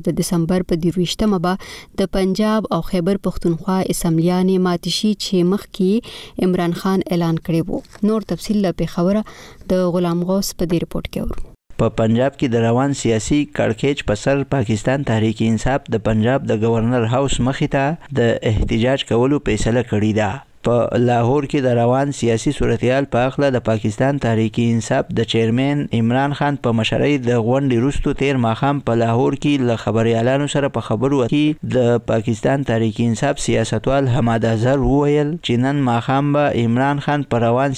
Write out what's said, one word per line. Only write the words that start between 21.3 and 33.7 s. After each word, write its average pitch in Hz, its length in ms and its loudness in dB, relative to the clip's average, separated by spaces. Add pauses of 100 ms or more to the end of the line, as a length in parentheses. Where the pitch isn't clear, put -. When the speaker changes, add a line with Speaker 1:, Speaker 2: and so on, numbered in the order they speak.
Speaker 2:
کې 147 180 -2
د 123 140 2
روان 127 400 2
سیاسي 117 400 0
صورتحال 123 480 0 (100)
په 120 100 2
اړه 139 300 0
د 117 100 0
پاکستان 120 560 0
تحریک 113 400 0
انصاف 117 560 0
د 113 140 0
چیرمین 127 500 0 (160)
عمران 123 400 2
خان 143 180 0 (120)
په 117 100 0
مشرۍ 123 480 0
د 120 220 2
غونډې 131 340 2
وروسته 143 400 0
تیر 135 240 0
ماښام 139 420 0
په 117 140 0
لاهور 120 340 0
کې 139 340 0
له 113 140 2
خبریالانو 117 720 0
سره 139 240 0
په 113 100 -6
خبرو 131 320 0 (140)
کې 147 420 0
د 120 320 4
پاکستان 117 640 0
تحریک 113 340 0
انصاف 120 400 -2
سیاستوال 123 720 0